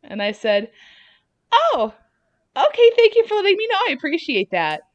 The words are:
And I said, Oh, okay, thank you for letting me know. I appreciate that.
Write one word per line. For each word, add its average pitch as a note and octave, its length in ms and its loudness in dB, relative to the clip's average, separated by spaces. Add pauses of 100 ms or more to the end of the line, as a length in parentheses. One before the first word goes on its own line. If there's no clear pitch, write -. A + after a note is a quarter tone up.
And G3+ 180 -12
I G#3 100 -4
said, G#3 380 -2 (840)
Oh, A#4 400 0 (640)
okay, A#4+ 400 4
thank A4+ 180 4
you A4+ 120 2
for G#4+ 80 -4
letting G4+ 220 0
me A4 140 -6
know. G4+ 80 -2 (100)
I - 40 -2
appreciate C#4 580 -6
that. D#3 320 -4 (120)